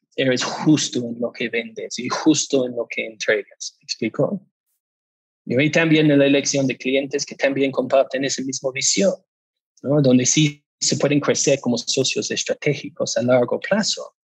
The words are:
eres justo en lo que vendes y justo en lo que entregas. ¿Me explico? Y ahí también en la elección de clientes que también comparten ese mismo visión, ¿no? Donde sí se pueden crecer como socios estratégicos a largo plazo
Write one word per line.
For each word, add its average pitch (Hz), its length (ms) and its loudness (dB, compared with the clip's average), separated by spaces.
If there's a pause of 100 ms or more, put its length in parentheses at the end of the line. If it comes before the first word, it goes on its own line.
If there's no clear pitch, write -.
(140)
eres 131 300 0
justo - 560 0
en 117 200 -8
lo 117 120 -4
que 123 160 -6
vendes 113 500 -8
y 120 100 -8
justo 139 580 0
en 123 100 -8
lo 117 120 -4
que 117 180 -8
entregas. - 720 -4
¿Me - 40 -20
explico? - 640 -4 (1000)
Y 120 120 -4
ahí 147 140 2
también 156 400 4
en 143 100 6
la 139 60 6
elección 139 420 2
de 120 80 -4
clientes 139 500 -2
que - 80 -14
también 135 380 0
comparten 131 520 0
ese 131 200 -4
mismo 135 280 -6
visión, 175 420 0 (680)
¿no? 147 180 2
Donde 127 240 6
sí 147 400 0 (160)
se - 160 0
pueden 143 220 2
crecer 139 420 2
como 120 160 -2
socios - 540 -2
estratégicos - 840 -4
a 120 60 -2
largo 123 360 2
plazo - 640 -4